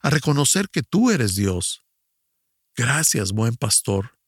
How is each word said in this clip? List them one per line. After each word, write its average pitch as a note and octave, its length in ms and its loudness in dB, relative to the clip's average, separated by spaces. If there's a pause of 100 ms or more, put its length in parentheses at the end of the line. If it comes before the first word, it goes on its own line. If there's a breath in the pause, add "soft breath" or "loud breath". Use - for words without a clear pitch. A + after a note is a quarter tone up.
a - 80 0
reconocer D3+ 600 2
que D3+ 140 -4
tú A#3 260 2
eres A#2 260 0
Dios. F#2+ 480 -2 (920)
Gracias, A#2+ 560 0
buen A2+ 240 0
pastor. - 720 -2